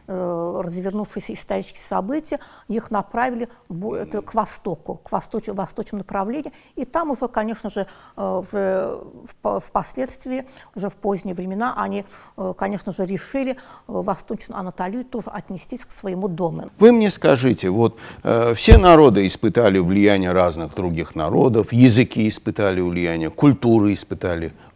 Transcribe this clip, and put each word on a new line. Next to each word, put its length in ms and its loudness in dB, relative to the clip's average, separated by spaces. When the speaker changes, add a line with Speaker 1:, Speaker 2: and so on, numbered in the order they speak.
Speaker 1:
э, 560 -6
развернувшиеся 720 -8
исторические 480 -10
события, 560 -6
их 220 -8
направили 580 -6
бо-, 260 -10
это, 280 -10
к 120 -20
востоку, 680 -8
к 80 -18
восточ-, 400 -8
восточному 480 -10
направлению. 520 -8
И 100 -8
там 240 -4
уже, 180 -6
конечно 420 -8
же, 160 -6
э, 260 -6
уже 560 -4
впо-, 180 -2
впоследствии, 840 -8
уже 140 -6
в 40 -12
поздние 400 -6
времена, 420 -6
они, 280 -6
э, 200 -8
конечно 360 -6
же, 140 -6
решили, 460 -6
э, 40 -14
Восточную 760 -8
Анатолию 440 -8
тоже 260 -10
отнестись 540 -14
к 60 -20
своему 380 -6
дому. 500 -6
Speaker 2:
Вы 140 10
мне 180 2
скажите, 600 2
вот, 260 2
э, 320 2
все 240 10
народы 480 8
испытали 520 2
влияние 540 4
разных 420 0
других 420 -6
народов, 560 0
языки 560 4
испытали 520 -4
влияние, 500 -4
культуры 600 4
испытали 600 -6